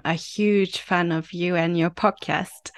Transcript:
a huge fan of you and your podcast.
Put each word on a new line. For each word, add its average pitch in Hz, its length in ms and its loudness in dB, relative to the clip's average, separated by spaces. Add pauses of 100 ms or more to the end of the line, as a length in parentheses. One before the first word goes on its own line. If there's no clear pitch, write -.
a 165 80 0
huge 202 640 0
fan 175 320 0
of 160 220 -4
you 180 220 0
and 170 220 2
your 165 120 2
podcast. - 880 -2